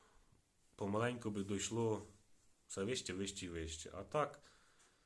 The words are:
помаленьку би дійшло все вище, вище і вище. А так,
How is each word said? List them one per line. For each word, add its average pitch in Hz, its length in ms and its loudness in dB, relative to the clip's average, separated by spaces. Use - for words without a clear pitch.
помаленьку 113 540 2
би 101 140 0
дійшло 107 640 2
все 98 180 -2
вище, 123 280 0
вище 95 340 -2
і - 20 -4
вище. 80 460 -4
А 95 80 -6
так, - 380 0